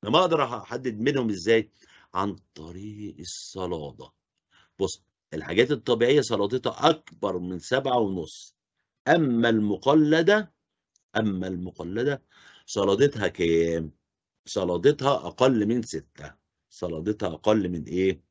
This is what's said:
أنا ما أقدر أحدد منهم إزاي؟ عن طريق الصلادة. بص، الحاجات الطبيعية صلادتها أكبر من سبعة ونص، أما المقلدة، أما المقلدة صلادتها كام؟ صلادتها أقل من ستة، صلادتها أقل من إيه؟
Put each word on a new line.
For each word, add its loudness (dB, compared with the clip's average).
أنا -4
ما 6
أقدر 2
أحدد -6
منهم 0
إزاي؟ 2
عن -2
طريق -14
الصلادة. -10
بص، -4
الحاجات 0
الطبيعية 2
صلادتها 0
أكبر -4
من -8
سبعة -2
ونص، -6
أما 2
المقلدة، 4
أما -2
المقلدة -6
صلادتها 2
كام؟ 0
صلادتها 0
أقل 2
من 0
ستة، -12
صلادتها -6
أقل 2
من -6
إيه؟ 0